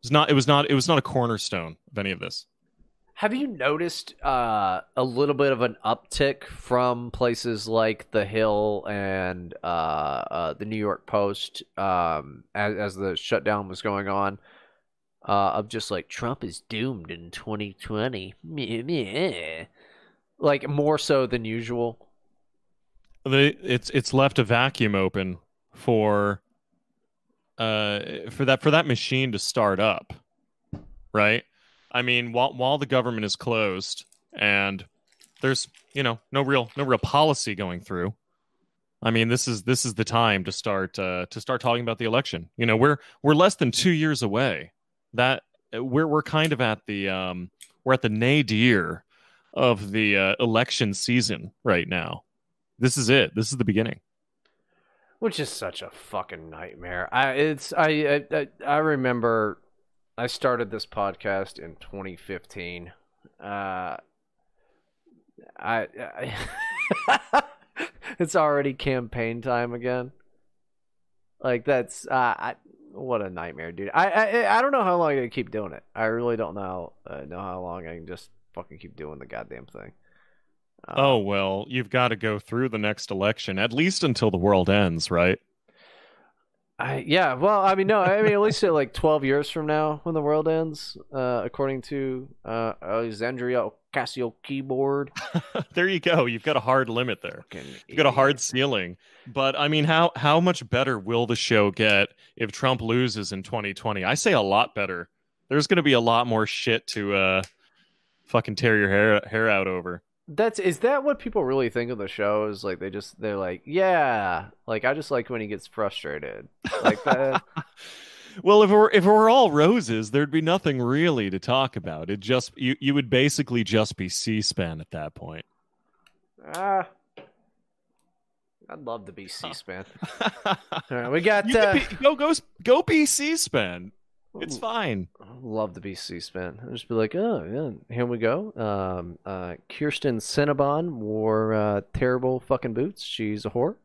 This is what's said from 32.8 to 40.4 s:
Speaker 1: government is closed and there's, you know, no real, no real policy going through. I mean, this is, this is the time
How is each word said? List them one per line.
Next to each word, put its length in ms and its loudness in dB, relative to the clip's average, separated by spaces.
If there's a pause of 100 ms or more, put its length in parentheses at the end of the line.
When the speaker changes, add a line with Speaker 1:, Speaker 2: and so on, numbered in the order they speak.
Speaker 1:
government 400 0
is 100 -2
closed 720 -4 (260)
and 540 0 (560)
there's, 260 0 (240)
you 100 -4
know, 180 -2 (120)
no 80 0
real, 360 0
no 80 -2
real 160 2
policy 540 2
going 260 -6
through. 340 -4 (880)
I 80 0
mean, 180 2
this 200 0
is, 160 -6
this 200 0
is 100 -6
the 100 0
time 400 2